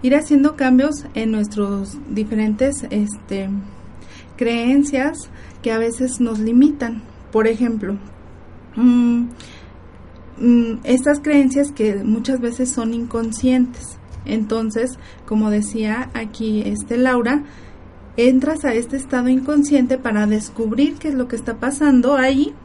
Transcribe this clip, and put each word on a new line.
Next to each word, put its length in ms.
Ir 140
haciendo 400
cambios 480
en 160
nuestros 680
diferentes, 840
este, 580
creencias 960
que 100
a 60
veces 420
nos 200
limitan. 640
Por 160
ejemplo, 480
mm, 480
mm, 460
estas 360
creencias 520
que 320
muchas 360
veces 300
son 220
inconscientes. 1040
Entonces, 720
como 240
decía 640
aquí, 480
este, 380
Laura, 440
entras 480
a 80
este 240
estado 320
inconsciente 680
para 300
descubrir 720
qué 120
es 60
lo 120
que 100
está 200
pasando 600
ahí 360